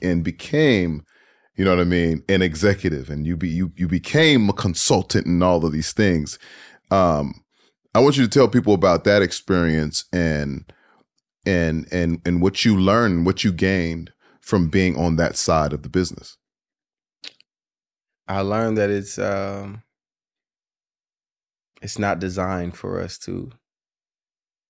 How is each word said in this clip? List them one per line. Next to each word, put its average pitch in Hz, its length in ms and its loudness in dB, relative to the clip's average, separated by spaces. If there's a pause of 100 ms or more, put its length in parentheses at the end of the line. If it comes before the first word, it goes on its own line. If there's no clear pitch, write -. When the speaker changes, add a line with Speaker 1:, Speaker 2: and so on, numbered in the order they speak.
Speaker 1:
and 87 220 0
became 90 840 0 (500)
you 95 80 -2
know 95 80 4
what 90 100 4
I 87 40 2
mean, 85 440 0
an 95 120 2
executive, 80 680 -2
and 73 180 -6
you 85 100 -4
be, 87 120 -4
you, 85 260 -4
you 90 120 -4
became 120 640 2
a 101 40 2
consultant - 720 0
and 87 160 2
all 90 220 2
of 78 60 -2
these 78 220 -4
things. 87 460 0 (500)
Um, 80 540 0 (500)
I 107 60 4
want 135 180 4
you 135 60 4
to 110 60 2
tell 131 180 6
people 107 260 2
about 87 300 2
that 104 180 4
experience 82 880 0
and, 76 540 -2 (800)
and, 82 460 0
and, 85 340 -2
and 87 160 0
what 95 240 0
you 107 140 4
learned, 98 460 2
what 95 180 0
you 104 80 2
gained 85 600 -2 (300)
from 90 280 0
being 90 280 2
on 82 200 0
that 82 200 0
side 78 360 0
of 73 100 -8
the - 60 -12
business. - 480 -6 (1900)
Speaker 2:
I 98 140 -4
learned 107 360 -2
that 101 120 2
it's, 101 300 -6
um, 98 640 -6 (2000)
it's 107 160 -12
not 98 200 -2
designed 90 560 -6
for 92 240 -10
us 87 200 -12
to 92 320 -12 (1200)